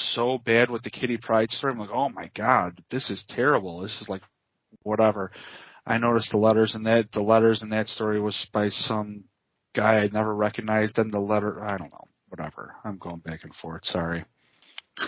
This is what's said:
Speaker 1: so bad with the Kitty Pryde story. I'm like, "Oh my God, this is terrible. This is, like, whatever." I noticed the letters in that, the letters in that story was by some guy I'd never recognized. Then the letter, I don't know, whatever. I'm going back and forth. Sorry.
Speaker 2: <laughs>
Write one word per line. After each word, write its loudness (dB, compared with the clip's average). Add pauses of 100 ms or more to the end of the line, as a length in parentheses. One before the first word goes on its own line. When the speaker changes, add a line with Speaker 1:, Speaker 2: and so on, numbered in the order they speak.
(140)
Speaker 1:
so 0
bad 4
with -6
the -10
Kitty -4
Pryde 0
story. -2
I'm -10
like, -10
"Oh -2
my -14
God, 2
this -4
is -8
terrible. 0
This -8
is, -16
like, -8 (600)
whatever." 2 (560)
I 2
noticed 2
the 4
letters 6
in -8
that, 4
the -2
letters 4
in -10
that -2
story -2
was -4
by 2
some -4 (500)
guy 6
I'd 0
never 0
recognized. 0
Then 0
the -2
letter, -2
I -4
don't -10
know, -20 (220)
whatever. -14 (100)
I'm -8
going -10
back -12
and -18
forth. -12
Sorry. -2 (720)
Speaker 2:
<laughs> -6